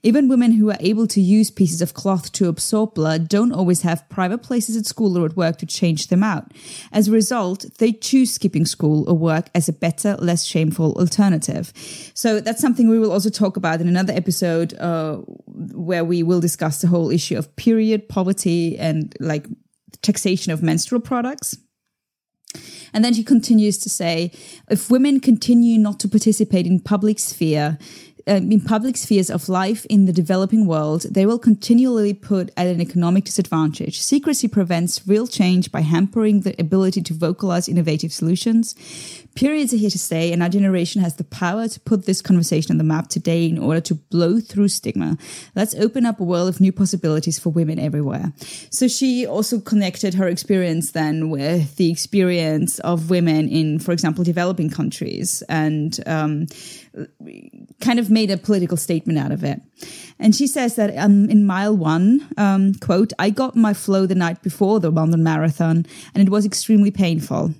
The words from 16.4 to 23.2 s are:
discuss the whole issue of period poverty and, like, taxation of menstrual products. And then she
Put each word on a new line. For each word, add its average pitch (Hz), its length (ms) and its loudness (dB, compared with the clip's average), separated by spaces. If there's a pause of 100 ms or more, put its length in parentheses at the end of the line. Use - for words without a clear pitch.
discuss 160 400 -2
the 175 60 0
whole 170 240 2
issue 170 260 0
of - 200 -8
period 220 520 2
poverty 175 720 -2
and, 156 400 -2
like, 151 300 -6 (540)
taxation 190 500 -2
of 156 100 -4
menstrual 165 380 0
products. 254 560 -6 (1400)
And 220 120 2
then 240 100 2
she 220 100 -2